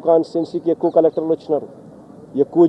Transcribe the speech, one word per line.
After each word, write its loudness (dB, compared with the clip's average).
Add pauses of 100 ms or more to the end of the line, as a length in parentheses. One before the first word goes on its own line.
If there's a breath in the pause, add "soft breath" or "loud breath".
కాన్స్టిట్యున్సీకి -2
ఎక్కువ -4
కలెక్టర్లు 0
వచ్చినారు, -6 (760)
ఎక్కువ 2